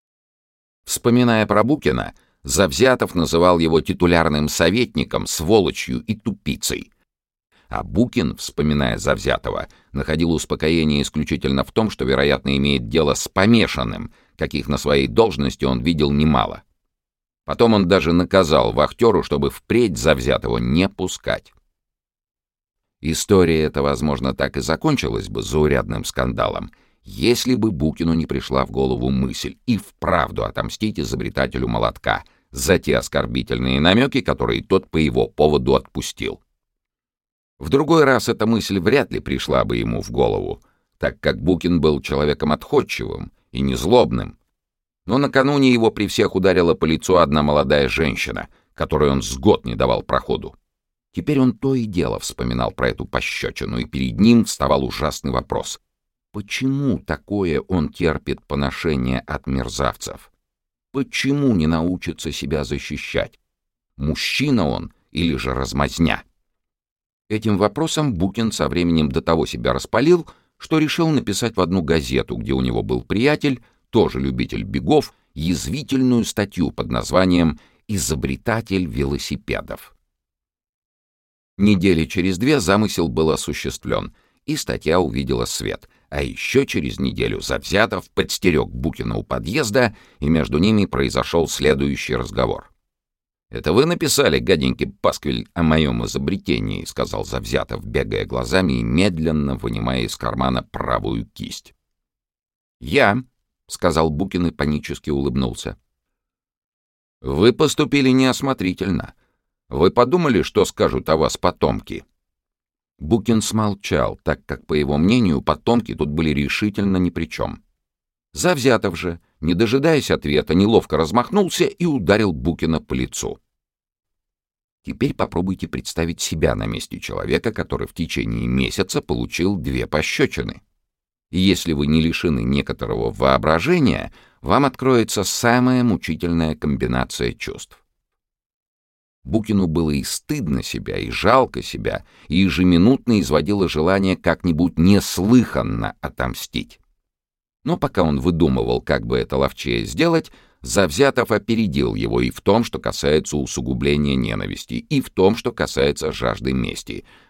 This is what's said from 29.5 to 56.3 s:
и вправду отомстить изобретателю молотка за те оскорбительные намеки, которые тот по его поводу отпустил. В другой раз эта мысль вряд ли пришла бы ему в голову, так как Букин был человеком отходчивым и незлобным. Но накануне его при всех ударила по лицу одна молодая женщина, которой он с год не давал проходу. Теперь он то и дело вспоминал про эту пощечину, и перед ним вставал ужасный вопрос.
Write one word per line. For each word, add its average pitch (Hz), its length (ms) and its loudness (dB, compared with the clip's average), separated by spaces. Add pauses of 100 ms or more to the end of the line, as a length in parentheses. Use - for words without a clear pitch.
и 113 120 0
вправду 82 640 -4
отомстить - 540 -6
изобретателю 64 680 -4
молотка 57 560 -2 (260)
за 80 300 0
те 64 160 0
оскорбительные 62 840 -2
намеки, 117 420 2
которые 58 400 -2
тот - 280 0
по - 60 -4
его 64 320 2
поводу 71 480 2
отпустил. - 640 -8 (1160)
В 71 100 -10
другой 151 360 6
раз 131 240 4
эта 110 160 0
мысль 101 360 0
вряд 110 320 2
ли 58 80 -4
пришла 65 440 -2
бы 57 120 -2
ему 57 260 -4
в 50 80 -14
голову, 50 500 -2 (380)
так - 220 -6
как 71 200 -2
Букин 85 400 2
был 73 220 2
человеком 73 480 -2
отходчивым - 800 -2 (220)
и 60 80 -6
незлобным. 65 800 2 (680)
Но 110 120 0
накануне 139 540 4
его 113 200 4
при 101 160 -2
всех 101 260 0
ударила 90 400 4
по 85 100 -2
лицу 80 340 2
одна 76 260 4
молодая 73 440 2
женщина, 60 600 -4 (260)
которой 73 360 0
он 67 120 0
с 65 140 -8
год 67 280 2
не 58 120 -6
давал 58 260 0
проходу. - 540 -4 (580)
Теперь 143 240 -2
он 127 180 2
то 135 200 -2
и 120 80 -2
дело 87 340 -2
вспоминал 60 540 -4
про 64 180 0
эту - 160 -8
пощечину, - 720 -6
и 60 60 -4
перед 64 340 -4
ним 113 260 6
вставал 67 400 0
ужасный 69 460 -6
вопрос. - 500 -6 (520)